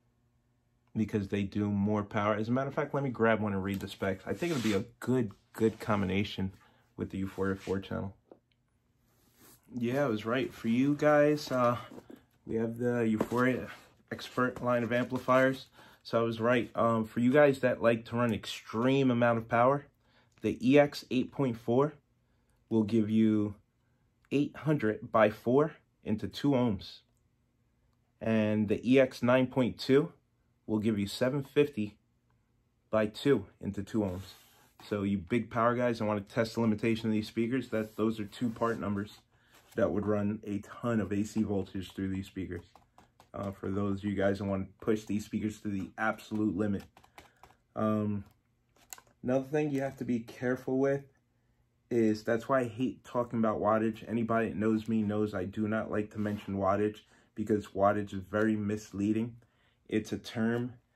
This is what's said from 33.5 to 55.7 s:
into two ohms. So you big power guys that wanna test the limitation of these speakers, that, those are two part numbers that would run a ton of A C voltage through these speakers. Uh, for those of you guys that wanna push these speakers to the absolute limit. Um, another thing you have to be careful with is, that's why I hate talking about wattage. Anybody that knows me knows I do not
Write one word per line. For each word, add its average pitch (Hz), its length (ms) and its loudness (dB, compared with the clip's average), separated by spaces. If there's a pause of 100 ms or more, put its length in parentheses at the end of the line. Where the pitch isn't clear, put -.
into 98 220 -6
two 107 180 -4
ohms. 98 340 -4 (540)
So 101 140 -2
you 101 160 0
big 107 320 -2
power 120 240 2
guys 120 240 0
that 113 60 -4
wanna 104 160 0
test 113 340 -4
the 117 60 -2
limitation 113 480 0
of 110 60 2
these 107 120 -2
speakers, 117 440 -4
that, 110 260 -4
those 110 240 0
are 104 60 -6
two 120 240 -4
part 113 280 -2
numbers 101 400 -6 (560)
that 104 160 2
would 98 160 -2
run 104 380 0
a 101 140 -4
ton 113 420 -4
of 98 120 -2
A 101 120 0
C 110 180 -2
voltage 98 500 -4
through 95 180 -4
these 95 160 -6
speakers. 90 360 -10 (720)
Uh, 101 160 -6
for 95 200 -8
those 98 280 -2
of 95 60 -8
you 101 100 -2
guys 98 240 2
that 101 60 -4
wanna 95 220 -2 (140)
push 110 240 0
these 104 200 -4
speakers 104 360 -4
to - 80 -8
the 95 300 -6
absolute 107 580 -2
limit. 101 260 -2 (920)
Um, 107 500 -2 (960)
another 131 220 0
thing 151 260 -2
you 135 120 -2
have 135 160 -6
to 123 60 -6
be 120 160 -2
careful 127 580 -4
with 139 240 2 (880)
is, 110 340 2
that's 117 240 -2
why 135 120 2
I 123 40 0
hate 120 400 -6
talking 120 340 -4
about 107 220 2
wattage. 110 480 0
Anybody 113 400 0
that - 80 -8
knows 110 320 0
me 113 140 2
knows 104 320 0
I 92 100 -4
do 104 240 -4
not 110 220 -2